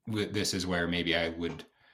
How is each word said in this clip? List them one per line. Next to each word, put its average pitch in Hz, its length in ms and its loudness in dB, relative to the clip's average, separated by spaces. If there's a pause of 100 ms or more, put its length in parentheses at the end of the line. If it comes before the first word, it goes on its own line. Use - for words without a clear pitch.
w-, 104 240 0
this 98 240 0
is 90 120 0
where 87 200 2
maybe 85 300 2
I 82 140 2
would, 82 340 -6 (300)